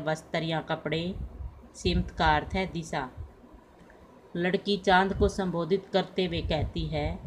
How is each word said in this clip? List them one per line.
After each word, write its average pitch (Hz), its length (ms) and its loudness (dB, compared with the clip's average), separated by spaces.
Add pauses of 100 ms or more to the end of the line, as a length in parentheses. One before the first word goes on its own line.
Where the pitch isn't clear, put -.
वस्त्र 156 380 -2
या 160 180 -2
कपड़े, 160 540 -4 (600)
सिमत 175 360 0
का 160 260 4
अर्थ - 180 -2
है 190 120 0
दिशा। 156 420 -6 (1300)
लड़की 185 400 0
चांद 190 420 6
को - 100 6
संबोधित 180 640 0
करते 185 320 0
हुए 165 180 -2
कहती 160 440 -2
है 156 400 -2